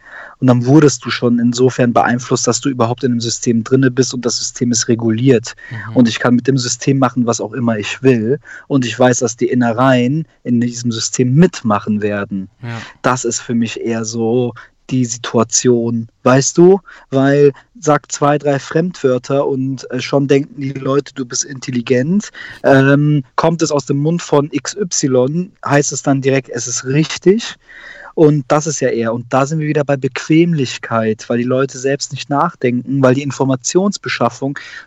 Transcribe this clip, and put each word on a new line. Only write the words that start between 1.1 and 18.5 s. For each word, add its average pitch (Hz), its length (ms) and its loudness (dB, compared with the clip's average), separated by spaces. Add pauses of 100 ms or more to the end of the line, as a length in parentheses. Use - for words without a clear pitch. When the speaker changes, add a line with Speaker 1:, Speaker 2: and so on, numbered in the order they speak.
Speaker 1:
schon 120 280 0
insofern 120 540 2
beeinflusst, 120 540 0
dass 117 140 0
du - 80 -2
überhaupt 120 340 -2
in 123 100 0
einem 117 80 -2
System 117 440 -2
drinne 131 260 2
bist 123 220 0
und 123 140 -8
das 117 120 -2
System - 340 -4
ist - 160 -2
reguliert. 117 640 0 (340)
Speaker 2:
Mhm. 110 80 -4
Speaker 1:
Und 120 120 6
ich 110 100 -4
kann 123 160 2
mit 117 120 0
dem 135 120 2
System 127 400 -2
machen, 127 280 0
was 123 140 -2
auch 107 140 -6
immer 117 240 -2
ich - 240 -8
will. 127 360 2 (300)
Und 135 160 2
ich 110 140 -8
weiß, 127 220 4
dass 117 160 -2
die 120 120 -2
Innereien 123 800 2 (180)
in 120 160 0
diesem 120 320 -4
System 123 420 -2
mitmachen 107 680 2
werden. 101 460 -4 (140)
Speaker 2:
Ja. 117 180 -10 (200)
Speaker 1:
Das 127 240 -2
ist 117 160 -4
für - 140 -6
mich 117 260 -2
eher 113 240 -4
so 117 480 -2 (380)
die 127 160 0
Situation, 117 1040 0 (160)
weißt 131 340 2
du? 185 220 6 (280)
Weil 139 440 4 (280)
sag 147 320 0
zwei, 147 240 2
drei 143 220 -2